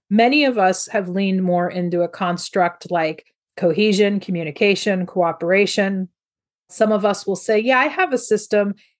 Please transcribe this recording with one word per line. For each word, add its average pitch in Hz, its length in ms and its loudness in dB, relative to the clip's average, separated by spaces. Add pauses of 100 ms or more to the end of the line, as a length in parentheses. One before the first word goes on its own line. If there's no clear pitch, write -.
Many 247 360 4
of 254 120 0
us 185 300 2
have 190 240 -4
leaned 190 320 0
more 175 260 0
into 175 320 -2
a 170 80 0
construct 175 840 -2
like 160 360 -4 (320)
cohesion, 202 600 2
communication, 185 840 -2
cooperation. 185 1040 0 (600)
Some 214 200 0
of 208 140 0
us 202 220 -2
will 196 100 -2
say, 214 220 0
"Yeah, 254 220 2
I 285 80 2
have 311 260 -2
a - 40 2
system. 208 580 -2 (240)